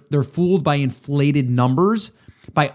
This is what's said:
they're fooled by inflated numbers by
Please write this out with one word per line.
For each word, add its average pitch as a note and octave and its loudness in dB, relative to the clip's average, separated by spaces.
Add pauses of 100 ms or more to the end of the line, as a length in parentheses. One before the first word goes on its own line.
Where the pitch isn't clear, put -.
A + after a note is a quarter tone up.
they're C#3+ 0
fooled F3 0
by D3+ 0
inflated C#3+ 0
numbers C3+ 0 (420)
by - 0